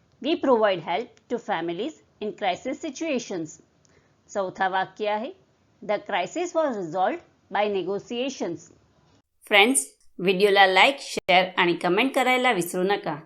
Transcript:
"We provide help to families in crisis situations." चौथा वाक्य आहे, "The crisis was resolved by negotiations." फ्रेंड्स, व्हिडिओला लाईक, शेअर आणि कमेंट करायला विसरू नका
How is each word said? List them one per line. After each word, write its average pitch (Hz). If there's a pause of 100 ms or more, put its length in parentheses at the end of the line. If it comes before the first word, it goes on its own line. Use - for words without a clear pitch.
(240)
"We 311
provide 220
help 226
to 240 (120)
families 175 (300)
in 208 (120)
crisis 202 (100)
situations." 247 (840)
चौथा 190
वाक्य 190
आहे, 220 (520)
"The 202 (120)
crisis 320
was 262
resolved 190 (320)
by 202
negotiations." 196 (880)
फ्रेंड्स, 220 (320)
व्हिडिओला 196
लाईक, 208
शेअर - (120)
आणि 175
कमेंट 196
करायला 254
विसरू 180
नका 190